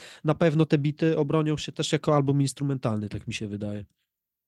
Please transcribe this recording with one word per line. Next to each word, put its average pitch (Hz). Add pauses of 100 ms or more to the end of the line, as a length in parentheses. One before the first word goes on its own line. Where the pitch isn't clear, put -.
(240)
na 151
pewno 156
te 156
bity 151
obronią 151
się -
też -
jako 151
album 143
instrumentalny, 131
tak -
mi 110
się 110
wydaje. 104 (640)